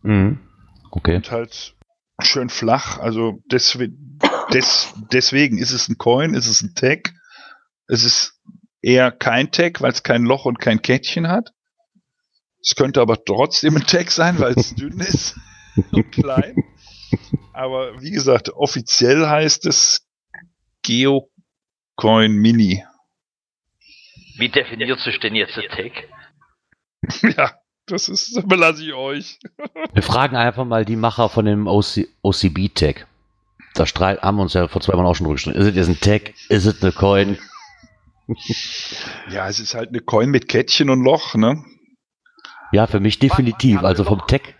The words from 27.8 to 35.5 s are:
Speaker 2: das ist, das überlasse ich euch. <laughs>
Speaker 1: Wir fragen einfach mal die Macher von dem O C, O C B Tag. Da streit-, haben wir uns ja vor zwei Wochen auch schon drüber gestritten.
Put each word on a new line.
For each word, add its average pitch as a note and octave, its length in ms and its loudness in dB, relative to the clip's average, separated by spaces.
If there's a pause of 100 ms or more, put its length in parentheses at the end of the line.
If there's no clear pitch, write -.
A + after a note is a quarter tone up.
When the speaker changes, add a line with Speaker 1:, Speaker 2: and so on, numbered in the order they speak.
Speaker 2:
das - 220 -4
ist, G3+ 260 -6
das A#3+ 100 -4
überlasse E3 380 2
ich D3+ 120 -12
euch. C#3 440 -10 (200)
<laughs> D#4 340 -12
Speaker 1:
Wir G2 100 0
fragen B2+ 340 0
einfach A#2+ 280 0
mal A2+ 220 0
die A2+ 100 -4
Macher A2+ 320 0
von G#2+ 160 0
dem G#2 220 2
O G2+ 160 4
C, - 260 -4 (140)
O G2 100 2
C - 160 0
B F2 220 -2
Tag. - 360 -2 (680)
Da - 100 0
streit-, F#2+ 380 -2
haben G2+ 160 0
wir G2 40 0
uns F#2 120 -2
ja F2 140 2
vor - 120 -4
zwei G2 140 0
Wochen F2+ 100 2
auch F2 100 4
schon F2+ 100 -2
drüber D2+ 100 0
gestritten. - 260 -4